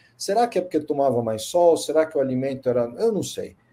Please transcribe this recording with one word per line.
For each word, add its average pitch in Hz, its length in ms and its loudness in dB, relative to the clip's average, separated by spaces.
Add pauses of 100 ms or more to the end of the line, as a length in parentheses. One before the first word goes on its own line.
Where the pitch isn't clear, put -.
(220)
Será 226 260 0
que 190 120 -2
é - 20 0
porque 170 180 -2
tomava 139 440 0
mais 110 220 -4
sol? 175 300 4
Será 151 300 0
que - 100 -14
o 143 60 2
alimento 131 480 -2
era, 120 120 2 (180)
eu 226 120 2
não 180 120 -2
sei. 95 320 -10 (180)